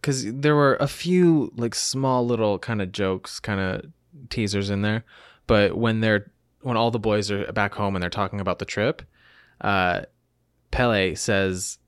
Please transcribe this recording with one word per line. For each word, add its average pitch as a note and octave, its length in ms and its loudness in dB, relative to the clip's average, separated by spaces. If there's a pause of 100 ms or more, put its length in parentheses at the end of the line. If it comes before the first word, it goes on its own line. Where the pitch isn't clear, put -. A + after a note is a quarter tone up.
'cause C3+ 220 -2 (100)
there D3 220 2
were C#3+ 240 4
a C#3+ 80 2
few, E3+ 680 2
like, A#2 180 -2
small C3 500 0
little A2+ 320 2
kinda G#2 280 -4
jokes, F#2+ 560 -4
kinda F#2+ 420 -2 (460)
teasers G2+ 400 -2
in G2+ 140 0
there. G#2+ 200 0 (420)
But G2+ 320 4
when A2+ 220 0
they're, G#2+ 320 2 (300)
when B2 160 -2
all A2+ 140 4
the A#2 80 -2
boys G#2 300 0
are G2+ 220 -4
back G#2 240 0
home G2 220 -2
and F2+ 40 -2
they're F2 80 -4
talking G2+ 300 -4
about F#2 200 -2
the G2+ 60 -6
trip, A2+ 360 -4 (580)
uh, F#2 440 0 (680)
Pele G2+ 440 2
says F#2+ 720 -2